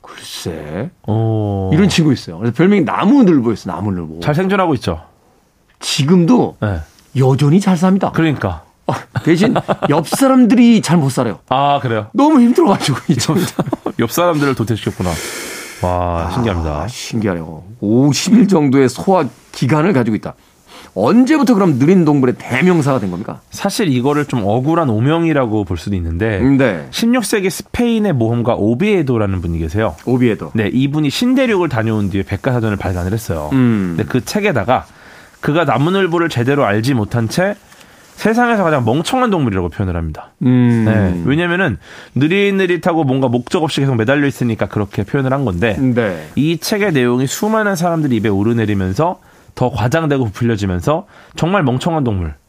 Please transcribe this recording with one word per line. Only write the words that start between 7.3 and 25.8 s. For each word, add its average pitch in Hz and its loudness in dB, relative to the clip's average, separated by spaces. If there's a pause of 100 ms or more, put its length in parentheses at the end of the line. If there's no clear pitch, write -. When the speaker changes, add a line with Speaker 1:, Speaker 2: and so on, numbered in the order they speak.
Speaker 1:
잘 190 2
삽니다. 185 2
Speaker 2:
그러니까. 113 -2 (260)
Speaker 1:
아, - -2 (280)
대신 180 2 (360)
옆 151 0
사람들이 240 4
잘 160 2
못 135 2
살아요. 117 -2 (100)
Speaker 2:
아, 143 2
그래요? 113 -4
Speaker 1:
너무 285 4
힘들어가지고, 233 2 (100)
이 143 2
친구. 156 0 (300)
Speaker 2:
<laughs> - -8
옆 117 0
사람들을 151 0
도태시켰구나. 101 -4 (720)
와, 87 -2
Speaker 1:
아, 92 -4
Speaker 2:
신기합니다. 85 -4
Speaker 1:
신기하네요. 85 -6 (180)
오십 127 2
일 202 6
정도의 139 4
소화 170 0 (280)
기간을 151 0
가지고 117 0
있다. 92 -8 (600)
언제부터 240 4
그럼 185 2
느린 170 6
동물의 139 2
대명사가 139 2
된 98 -4
겁니까? 87 -10 (100)
Speaker 2:
사실 196 -4
이거를 139 0
좀 123 -4
억울한 131 0
오명이라고 131 0
볼 92 -4
수도 101 -6